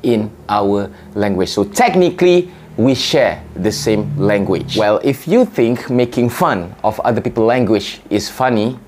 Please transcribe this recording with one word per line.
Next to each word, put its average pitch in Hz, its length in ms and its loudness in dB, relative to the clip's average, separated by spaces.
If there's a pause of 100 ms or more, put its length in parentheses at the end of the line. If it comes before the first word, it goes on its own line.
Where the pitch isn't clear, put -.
in 107 280 0 (180)
our 101 420 0 (240)
language. 101 360 -2
So 202 140 0
technically, 180 840 2 (280)
we 127 160 4
share 123 480 0 (160)
the 101 160 0
same 107 400 0
language. 95 640 0
Well, 107 240 2
if - 240 -2
you 220 180 4
think 120 460 -2
making 120 400 2
fun 104 400 -2 (160)
of - 160 -2
other 117 160 0
people's 113 320 0
language 110 560 0
is - 240 -2
funny 123 580 -2